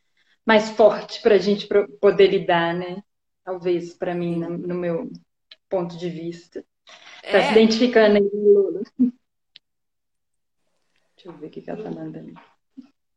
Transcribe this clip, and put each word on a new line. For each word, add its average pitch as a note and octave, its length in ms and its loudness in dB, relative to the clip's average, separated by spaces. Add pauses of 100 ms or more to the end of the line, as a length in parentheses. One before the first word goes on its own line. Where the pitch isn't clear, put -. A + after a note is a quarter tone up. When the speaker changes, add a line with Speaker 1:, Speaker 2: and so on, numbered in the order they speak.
(440)
Speaker 1:
mais G#3+ 260 2
forte - 520 2
pra G#3+ 160 4
gente G3+ 280 -2
pro-, G3+ 220 0 (100)
poder G3 300 4
lidar, E3+ 460 0
né? F3+ 280 -10 (420)
Talvez, F3 500 -6
pra F3 200 -8
mim, F3 200 -4
Speaker 2:
Sim. E3+ 60 -4
Speaker 1:
no, E3+ 180 -8
no F3+ 160 -10
meu F3 360 -6 (600)
ponto F3 260 -6
de F3 140 -10
vista. E3 540 -14 (640)
Tá G3+ 120 4
se - 60 0
Speaker 2:
É. - 40 -2
Speaker 1:
identificando A3 640 4
aí, G3+ 160 0
Lula. G3+ 500 2 (2250)
Deixa - 120 -20
eu E3 40 -18
ver D3 160 -18
o - 20 -20
que D#3+ 100 -18
que - 100 -16
ela E3+ 120 -12
tá E3+ 80 -12
mandando. D#3+ 440 -14 (840)